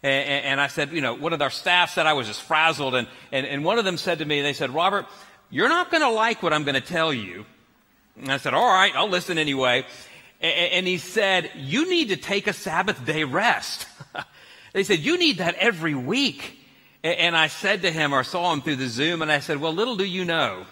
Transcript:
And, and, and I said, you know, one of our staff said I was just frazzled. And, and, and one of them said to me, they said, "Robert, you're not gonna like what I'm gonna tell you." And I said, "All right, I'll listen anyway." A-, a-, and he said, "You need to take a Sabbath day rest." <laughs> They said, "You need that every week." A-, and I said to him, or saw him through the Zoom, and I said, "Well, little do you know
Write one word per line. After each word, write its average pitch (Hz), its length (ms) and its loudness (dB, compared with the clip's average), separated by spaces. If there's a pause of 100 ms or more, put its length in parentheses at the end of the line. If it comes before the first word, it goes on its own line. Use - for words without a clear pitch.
And, 139 280 0
and, 139 160 -2
and 139 160 0
I 139 60 2
said, 147 260 -4
you 160 80 -2
know, 120 120 0
one 160 200 -4
of 147 80 -2
our 135 80 2
staff 180 440 2
said 165 120 0
I 156 80 6
was 127 140 -2
just 104 160 -10
frazzled. 151 520 2
And, 117 120 0 (260)
and, 135 120 0
and 143 200 -6
one 220 140 2
of 220 40 0
them 185 140 0
said 170 220 -2
to 160 60 -4
me, 147 160 0
they 143 120 0
said, 131 200 -4
"Robert, 190 340 0 (420)
you're 202 180 2
not 349 240 2
gonna 311 180 2
like 220 320 2
what 165 120 2
I'm 151 100 2
gonna 139 160 0
tell 160 340 0
you." 101 320 -8 (760)
And 135 120 -6
I 139 60 0
said, 131 180 -2
"All 233 100 4
right, 190 300 6
I'll 190 140 2
listen 180 280 -2
anyway." 131 480 2 (560)
A-, 160 60 0
a-, 170 300 2
and 185 100 0
he 185 100 0
said, 190 580 0
"You 160 320 -2
need 339 220 0
to 180 80 -2
take 202 300 -4
a 202 60 -2
Sabbath 165 520 -4
day 156 180 -2
rest." 147 640 -2 (280)
<laughs> - 120 -10 (480)
They 190 100 0
said, 185 160 2
"You 294 200 0
need 294 180 2
that 170 180 -2
every 165 380 0
week." 185 640 -4 (460)
A-, 156 40 -2
and 170 300 2
I 160 80 6
said 190 380 -2
to 180 80 2
him, 151 220 0
or 131 100 4
saw 175 300 0
him 143 80 -2
through 143 160 -2
the 131 100 -2
Zoom, 156 340 -2
and 156 100 0
I 147 80 4
said, 143 220 -4
"Well, 160 100 -2
little 220 240 -2
do 190 80 -2
you 185 220 -4
know 123 460 0